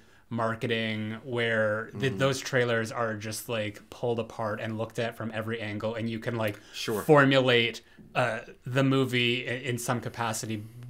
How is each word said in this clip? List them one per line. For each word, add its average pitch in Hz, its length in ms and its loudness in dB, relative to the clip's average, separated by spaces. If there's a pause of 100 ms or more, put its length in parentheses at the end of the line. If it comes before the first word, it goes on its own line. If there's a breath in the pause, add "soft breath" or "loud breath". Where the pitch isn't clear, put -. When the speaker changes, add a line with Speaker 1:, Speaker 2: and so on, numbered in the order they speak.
(280 soft breath)
Speaker 1:
marketing, 113 960 -2
where 113 760 0
th- 127 140 0
Speaker 2:
Mm. 95 60 -6
Speaker 1:
those 135 200 2
trailers 117 540 0
are 117 220 -2
just, 107 340 -8
like, 107 400 -4
pulled 120 300 -2
apart 113 420 -4
and 113 160 -6
looked 110 220 -6
at 117 180 -2
from 113 160 -6
every 110 260 -4
angle, 107 360 -4
and 113 160 -4
you 113 80 -4
can, 120 180 -4
like, 110 240 -2 (140)
Speaker 2:
Sure. 107 260 -2
Speaker 1:
formulate, 131 800 6 (340 loud breath)
uh, 120 260 0 (260)
the 131 180 2
movie 127 640 2
i-, 120 60 -2
in 127 240 -4
some 120 240 -2
capacity 113 600 -4 (280)